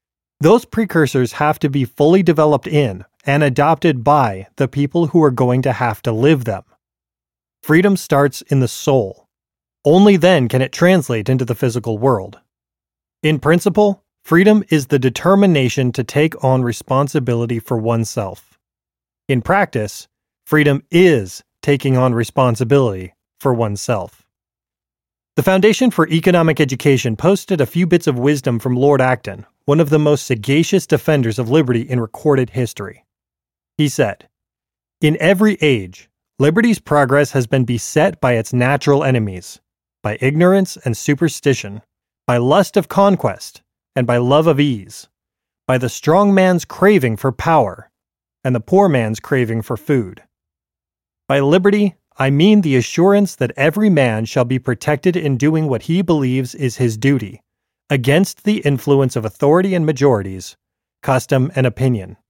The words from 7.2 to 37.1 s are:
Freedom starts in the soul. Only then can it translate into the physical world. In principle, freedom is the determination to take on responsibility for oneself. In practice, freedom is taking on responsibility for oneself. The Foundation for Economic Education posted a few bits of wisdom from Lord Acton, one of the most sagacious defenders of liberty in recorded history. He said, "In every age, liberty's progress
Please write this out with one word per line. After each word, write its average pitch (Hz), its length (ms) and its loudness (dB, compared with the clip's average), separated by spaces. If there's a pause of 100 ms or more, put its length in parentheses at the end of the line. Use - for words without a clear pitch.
Freedom 185 360 2
starts 143 460 -2
in 139 180 0
the 123 80 0
soul. 123 580 -4 (560)
Only 196 320 6
then 160 320 2
can 127 140 0
it 131 100 -4
translate 156 560 0
into 131 160 0
the 117 100 -4
physical 113 440 -4
world. 110 420 -2 (800)
In 156 160 0
principle, 190 680 0 (180)
freedom 196 460 4
is 147 180 0
the 143 100 0
determination 135 920 0
to 117 140 -6
take 156 360 -2
on 131 220 0
responsibility 120 960 -4
for 120 180 -6
oneself. 110 800 -6 (720)
In 127 140 -2
practice, 165 640 -4 (380)
freedom 147 440 2
is 160 540 2 (180)
taking 135 360 0
on 127 160 2
responsibility 117 1000 0 (280)
for 135 120 0
oneself. 104 720 -6 (1080)
The 143 80 0
Foundation 202 480 2
for 160 160 0
Economic 165 540 2
Education 131 560 0
posted 185 420 0
a 135 60 0
few 175 200 -2
bits 170 220 0
of 131 100 -2
wisdom 135 420 -2
from 123 180 -4
Lord 139 240 2
Acton, 123 440 -4 (200)
one 147 160 2
of 147 80 -2
the 156 100 2
most 147 260 0
sagacious 139 640 0
defenders 131 500 0
of 117 140 -6
liberty 127 300 2
in 127 180 -6
recorded 127 520 -2
history. 107 540 -8 (720)
He 151 100 2
said, 117 400 -4 (720)
"In 151 220 2
every 196 400 2
age, 110 480 -2 (280)
liberty's 196 420 2
progress 143 520 0